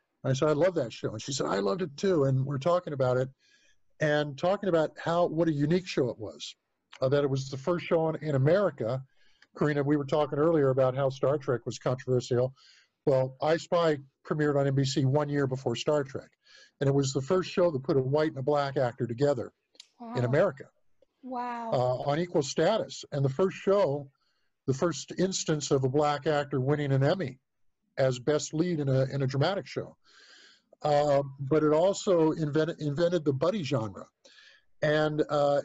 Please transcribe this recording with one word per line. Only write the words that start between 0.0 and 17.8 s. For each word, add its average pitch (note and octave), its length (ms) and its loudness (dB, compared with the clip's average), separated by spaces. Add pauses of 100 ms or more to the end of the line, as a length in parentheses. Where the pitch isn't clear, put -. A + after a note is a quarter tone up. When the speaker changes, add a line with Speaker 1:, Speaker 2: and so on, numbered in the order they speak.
Speaker 1:
I C3 80 0
said, D3+ 160 2
"I D3+ 40 2
love E3+ 220 2
that A#2+ 160 -2
show." - 200 -8
And A2 100 -10
she C#3 120 -10
said, - 140 -4
"I F#3 120 -2
loved G3 220 -2
it D3+ 160 -8
too." F3+ 280 2
And C3+ 200 2
we're C#3 120 -4
talking E3+ 360 0
about B2+ 240 0
it C3 120 -2 (720)
and D3 380 0
talking G3 320 -2
about D#3+ 280 2
how, E3+ 300 2
what E3 200 0
a D#3+ 60 2
unique D#3 340 0
show C3 220 -2
it - 80 -8
was, E2+ 380 -12 (460)
uh, C3 80 2
that C#3+ 140 4
it C#3+ 60 0
was C3+ 200 -4
the C3+ 80 -8
first F3 280 -2
show D#3+ 240 0
in, D#3 140 -2
in D3+ 120 -2
America. C3+ 680 2 (540)
Karina, D3 260 0
we D3 140 2
were C#3+ 80 -4
talking D3 340 0
earlier D3+ 320 4
about C3 240 2
how C#3 140 0
Star C3+ 280 0
Trek B2 280 -2
was A#2 120 -6
controversial. B2+ 760 0 (520)
Well, C3 360 2
I D#3 160 2
Spy E3 420 0 (280)
premiered D3 320 2
on C#3 60 2
N C#3 100 0
B C#3 80 2
C C3+ 220 0
one C#3+ 240 2
year C#3+ 160 0
before B2+ 300 -2
Star D3+ 280 0
Trek. - 260 -12 (500)
And C#3 100 0
it C#3 40 4
was C3+ 200 2
the C#3 80 -2
first F#3 300 0
show F3 180 4
that C3+ 140 -4